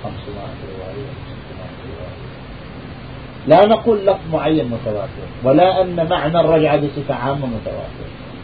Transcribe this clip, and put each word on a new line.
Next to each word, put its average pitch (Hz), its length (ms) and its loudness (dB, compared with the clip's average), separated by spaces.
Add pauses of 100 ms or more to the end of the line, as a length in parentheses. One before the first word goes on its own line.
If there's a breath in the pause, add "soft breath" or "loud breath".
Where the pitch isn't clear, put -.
خمسمائة 98 540 -10 (120)
رواية، 95 380 -10 (180)
ستمائة - 600 -14
رواية. - 320 -12 (1300)
لا 170 180 10
نقول 214 400 4
لفظ 185 280 2
معين 151 320 2
متواتر، 107 640 -6 (160)
ولا 170 380 6
أن 175 280 0
معنى 170 300 2
الرجعة 156 380 6
بصفة 143 380 -2
عامة 135 300 -2
متواتر، - 640 -6 (360)